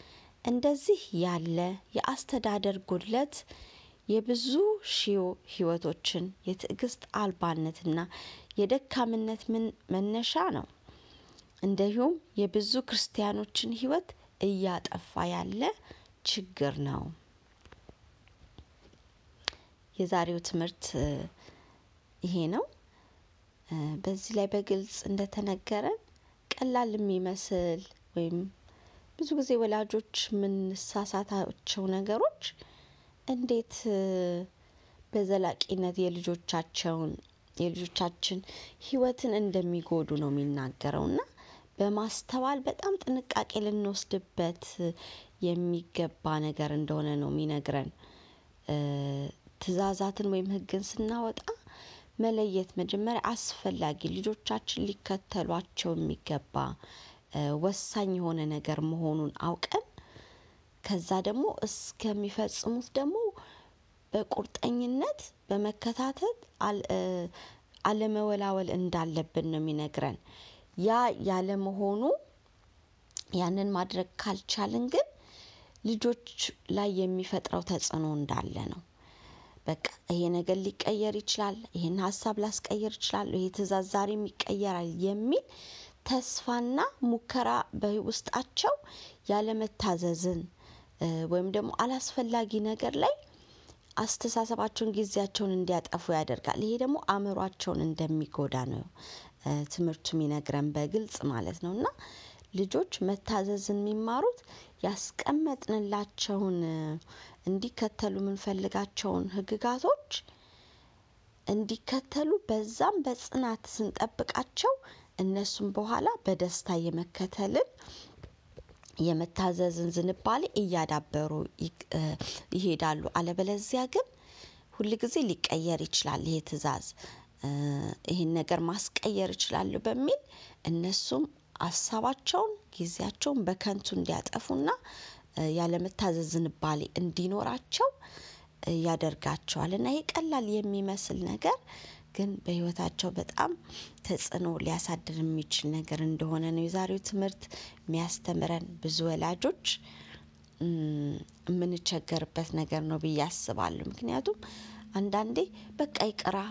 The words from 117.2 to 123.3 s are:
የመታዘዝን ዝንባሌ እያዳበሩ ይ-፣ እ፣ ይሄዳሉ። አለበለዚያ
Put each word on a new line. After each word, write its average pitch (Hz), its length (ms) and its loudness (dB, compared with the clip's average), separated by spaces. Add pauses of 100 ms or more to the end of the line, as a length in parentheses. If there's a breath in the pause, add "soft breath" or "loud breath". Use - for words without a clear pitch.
የመታዘዝን 170 920 2
ዝንባሌ 185 520 2 (120)
እያዳበሩ 156 760 2 (280)
ይ-፣ 165 120 -4 (200)
እ፣ 160 100 0 (500 loud breath)
ይሄዳሉ። 160 520 2 (100)
አለበለዚያ 196 760 0